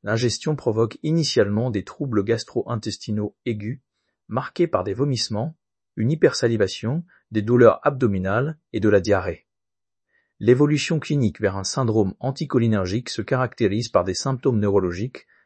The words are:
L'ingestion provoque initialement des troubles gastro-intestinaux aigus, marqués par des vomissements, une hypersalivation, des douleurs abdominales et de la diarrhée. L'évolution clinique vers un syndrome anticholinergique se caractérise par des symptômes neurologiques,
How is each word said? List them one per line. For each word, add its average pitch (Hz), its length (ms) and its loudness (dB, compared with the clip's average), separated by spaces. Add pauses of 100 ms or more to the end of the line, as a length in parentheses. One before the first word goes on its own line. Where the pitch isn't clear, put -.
L'ingestion 117 520 -2
provoque 113 460 0
initialement 123 680 2
des 101 120 -2
troubles 113 400 -2
gastro-intestinaux 107 1120 -4 (100)
aigus, 110 360 -6 (460)
marqués 131 400 -2
par 95 160 -2
des 98 100 -4
vomissements, 123 640 -4 (380)
une 113 160 0
hypersalivation, 120 920 0 (280)
des 107 100 0
douleurs 117 420 4
abdominales 123 760 0 (140)
et 113 60 -4
de 107 100 2
la 101 120 6
diarrhée. 92 460 -2 (920)
L'évolution 147 600 2
clinique 139 400 0
vers 98 160 0
un 98 80 -4
syndrome 110 560 0
anticholinergique 117 880 0
se - 120 -8
caractérise 120 680 -2
par 90 140 4
des 92 100 -2
symptômes 127 460 0
neurologiques, 98 680 0 (200)